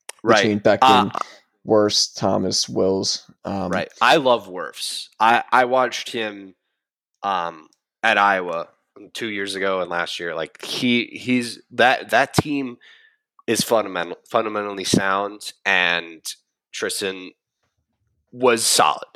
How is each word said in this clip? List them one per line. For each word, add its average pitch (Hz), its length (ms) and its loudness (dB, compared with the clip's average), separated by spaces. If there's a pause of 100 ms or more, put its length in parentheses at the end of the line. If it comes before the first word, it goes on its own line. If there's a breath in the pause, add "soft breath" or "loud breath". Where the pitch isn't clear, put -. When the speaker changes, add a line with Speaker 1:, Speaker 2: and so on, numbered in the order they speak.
(240)
Speaker 1:
Right. 110 140 4
Speaker 2:
Between 104 220 2
Becton, 110 540 4
Speaker 1:
Uh, - 60 -8 (480 loud breath)
Speaker 2:
Wirfs, 104 480 2
Thomas, 98 520 -2
Wills. 98 600 -2 (160)
Um, 95 240 -6
Speaker 1:
Right. 92 220 -4 (100)
I 123 160 6
love 123 300 0
Wirfs. - 640 -12 (100)
I, 113 320 4
I 127 140 4
watched 123 460 -2
him, 104 440 -8 (640)
um, 85 460 -4 (340)
at 110 160 2
Iowa 92 520 2 (440)
two 120 140 -8
years 101 260 -6
ago 95 280 -2
and 90 100 -6
last 85 280 -4
year. 85 140 -8
Like, 80 300 -10
he, 120 500 -2
he's, 117 480 -4 (100)
that, 117 380 2
that 113 240 2
team 139 440 -2 (680 soft breath)
is 107 160 0
fundamental, 92 560 -2 (100)
fundamentally 104 560 -4
sound, 101 680 -2 (100)
and 85 580 0 (500)
Tristan 95 600 -8 (1000)
was 120 320 2
solid - 520 2